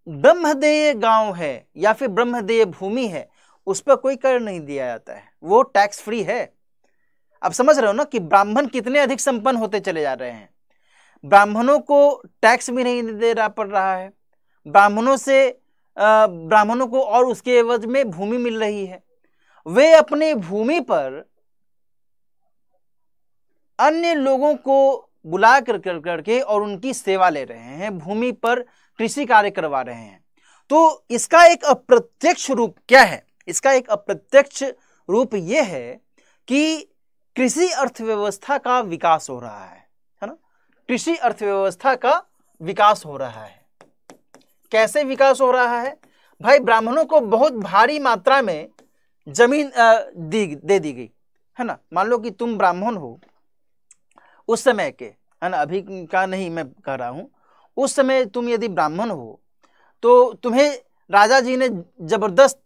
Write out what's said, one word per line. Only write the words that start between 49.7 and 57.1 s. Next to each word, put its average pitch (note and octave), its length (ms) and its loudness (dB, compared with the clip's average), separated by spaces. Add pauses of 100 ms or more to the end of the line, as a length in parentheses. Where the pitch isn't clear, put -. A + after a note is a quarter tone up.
दी, F3+ 360 -6 (100)
दे E3+ 240 0
दी D3+ 140 -8
गई, A#2+ 160 -16 (480)
है B3 80 -6
ना? E3+ 120 -8 (160)
मान F#3+ 140 -2
लो A#3+ 100 -2
कि A3+ 140 -10
तुम A#3 260 -8
ब्राह्मण F#3+ 380 -2
हो C3+ 240 -16 (1300)
उस A3+ 140 -2
समय G3 280 0
के, - 140 -16
है - 440 -12
ना, F#3 80 -6
अभी E3+ 240 -4 (240)
का F#3+ 200 -2
नहीं F#3+ 240 -6
मैं E3 200 -8
कह - 260 -12
रहा B2+ 120 -10
हूँ, D#3 220 -14 (480)